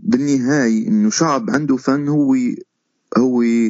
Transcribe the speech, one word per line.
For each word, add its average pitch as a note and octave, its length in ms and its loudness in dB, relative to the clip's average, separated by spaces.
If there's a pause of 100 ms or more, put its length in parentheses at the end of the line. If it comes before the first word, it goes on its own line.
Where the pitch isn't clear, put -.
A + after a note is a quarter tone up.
بالنهاية B2+ 840 0
إنه G#2+ 220 2
شعب C3 400 -2
عنده C3+ 260 0
فن C#3+ 320 -2
هو، C#3+ 280 2 (800)
هو، B2 240 2 (260)